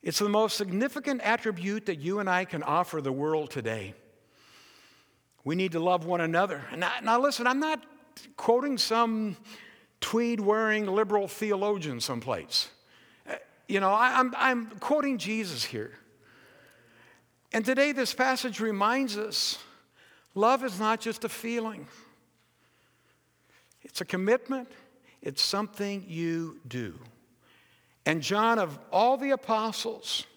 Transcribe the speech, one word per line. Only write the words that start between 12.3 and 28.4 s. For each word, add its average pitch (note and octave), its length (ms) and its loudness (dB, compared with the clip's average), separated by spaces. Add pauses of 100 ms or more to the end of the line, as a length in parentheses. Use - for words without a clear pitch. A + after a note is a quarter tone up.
Uh, - 60 -6 (320)
you G3 120 2
know, G3 120 4
I, B3 280 4
I'm, B3+ 180 4
I'm B3+ 280 2 (140)
quoting C#4 380 2
Jesus F3+ 460 -4
here. A2+ 300 -8 (1600)
And A3+ 100 0
today C4 300 4
this B3 200 -2
passage B3+ 460 0
reminds A3 580 0
us, - 400 -4 (800)
love A#3 300 4
is F#3+ 140 -6
not A3 200 0
just A3 240 -6
a A3+ 60 -4
feeling. A3+ 580 -6 (2000)
It's - 180 -10
a F3+ 40 -4
commitment. A#3+ 640 0 (520)
It's C#3 200 -4
something G3+ 640 -2
you E3 600 -4
do. A#2 320 -8 (1040)
And D#3 160 2
John, A3 380 4